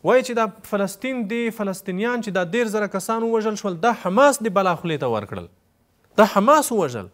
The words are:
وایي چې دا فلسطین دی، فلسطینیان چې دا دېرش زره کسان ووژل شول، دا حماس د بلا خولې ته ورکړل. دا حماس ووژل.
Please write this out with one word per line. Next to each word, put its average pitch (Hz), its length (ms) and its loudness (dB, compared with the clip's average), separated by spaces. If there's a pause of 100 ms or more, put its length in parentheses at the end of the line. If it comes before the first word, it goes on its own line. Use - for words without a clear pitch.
وایي 247 180 4
چې 247 180 -6
دا 226 40 2 (280)
فلسطین 220 580 -4
دی، 233 80 -4 (220)
فلسطینیان 202 640 -4
چې 208 140 -6
دا 185 120 0
دېرش 220 240 -2
زره 208 220 -2
کسان 226 260 -4
ووژل 220 400 0
شول، 180 240 -4
دا 233 60 4 (100)
حماس 240 400 4
د 214 160 -2
بلا 185 160 2
خولې 160 300 -4
ته 120 100 0
ورکړل. 101 320 -6 (720)
دا 208 160 8
حماس 269 380 6
ووژل. 123 420 -2